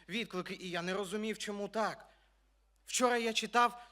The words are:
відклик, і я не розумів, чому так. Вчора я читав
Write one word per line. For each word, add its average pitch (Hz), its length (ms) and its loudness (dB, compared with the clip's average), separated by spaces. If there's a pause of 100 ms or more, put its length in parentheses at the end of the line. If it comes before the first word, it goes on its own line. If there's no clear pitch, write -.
відклик, 185 420 -4
і 175 200 -8
я 175 120 -4
не 180 120 -2
розумів, 208 440 -4
чому 202 300 -6
так. 202 380 -2 (800)
Вчора 247 300 4
я 233 160 2
читав 226 600 4